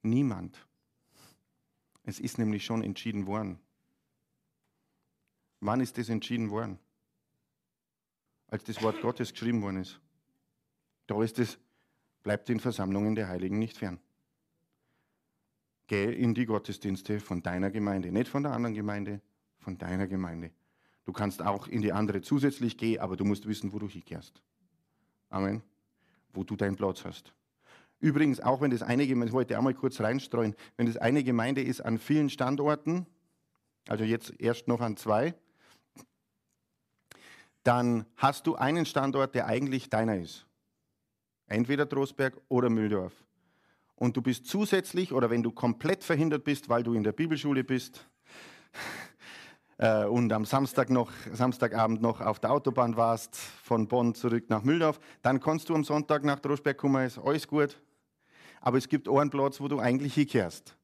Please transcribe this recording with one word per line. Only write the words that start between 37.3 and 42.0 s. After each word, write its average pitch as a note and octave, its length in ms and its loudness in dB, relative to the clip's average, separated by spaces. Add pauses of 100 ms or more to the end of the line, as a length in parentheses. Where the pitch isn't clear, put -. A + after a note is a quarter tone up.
dann A#2+ 440 4 (100)
hast - 300 2
du E3 80 0
einen D3+ 320 2
Standort, C3+ 480 0
der A#2+ 140 0
eigentlich C3 420 -2
deiner A2 260 2
ist. - 300 -10 (1000)
Entweder C3 400 0
Trostberg C3+ 640 -2